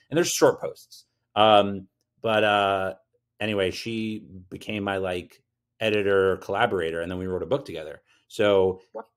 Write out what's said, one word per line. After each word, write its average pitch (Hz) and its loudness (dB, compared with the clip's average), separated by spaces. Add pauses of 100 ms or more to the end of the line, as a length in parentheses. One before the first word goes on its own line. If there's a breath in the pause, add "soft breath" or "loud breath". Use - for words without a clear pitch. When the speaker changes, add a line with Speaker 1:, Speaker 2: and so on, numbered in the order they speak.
Speaker 1:
And 135 -6
there's 170 0
short - 2
posts. - -14 (300)
Um, 101 4 (340)
but, 107 0
uh, 98 0 (460)
anyway, 101 0
she 110 -8 (280)
became 107 -8
my, 98 -2
like, 90 -8 (380)
editor 98 2
collaborator, 95 -2
and 85 -6
then 92 -6
we 92 -6
wrote 92 -6
a 82 -8
book 143 -4
together. 78 -14 (260)
So 95 2 (120)
Speaker 2:
What? - -14 (100)